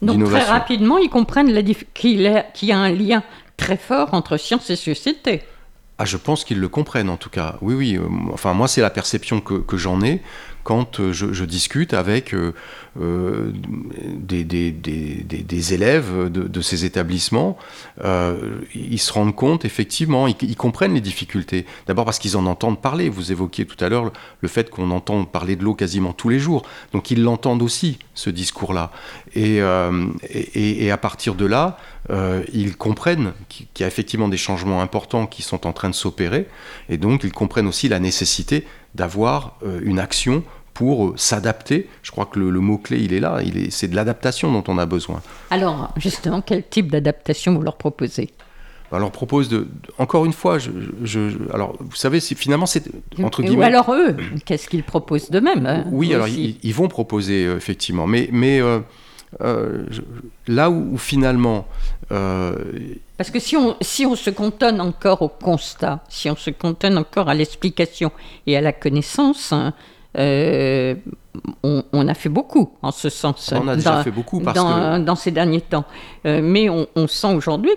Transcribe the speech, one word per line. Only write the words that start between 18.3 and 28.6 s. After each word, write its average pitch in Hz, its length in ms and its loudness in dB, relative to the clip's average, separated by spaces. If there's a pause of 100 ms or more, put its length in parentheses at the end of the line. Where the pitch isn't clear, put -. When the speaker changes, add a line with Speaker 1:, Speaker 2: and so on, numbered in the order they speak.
Speaker 2:
ils 117 240 -4
se - 140 -2
rendent 104 240 2
compte, 160 300 2
effectivement, 135 600 0
ils, 120 140 2
ils 117 160 -2
comprennent 185 380 0
les 127 80 2
difficultés. 92 640 -4 (200)
D'abord 92 200 0
parce 110 120 -2
qu'ils 98 180 -2
en 92 100 2
entendent 98 340 0
parler. 151 300 0
Vous 92 200 -8
évoquiez 90 360 -2
tout - 180 -20
à 90 60 0
l'heure 117 160 0
le, 104 40 -4 (300)
le 90 80 -4
fait 113 220 -2
qu'on 92 200 -2
entend 95 360 0
parler 90 280 -2
de 90 80 -4
l'eau 104 120 2
quasiment 92 400 -2
tous - 160 -2
les 123 100 4
jours. 151 220 0 (300)
Donc - 180 -4
ils 117 120 4
l'entendent 120 400 2
aussi, 123 360 0 (160)
ce - 160 -4
discours-là. 87 600 -4 (440)